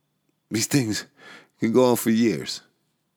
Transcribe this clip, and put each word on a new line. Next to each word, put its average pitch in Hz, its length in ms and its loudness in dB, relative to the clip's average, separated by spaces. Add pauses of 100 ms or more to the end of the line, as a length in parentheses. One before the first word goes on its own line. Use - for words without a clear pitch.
(500)
these 110 180 -4
things 113 380 -2 (540)
can 113 140 -2
go 127 180 6
on 117 60 2
for 117 140 0
years. 110 500 -2 (560)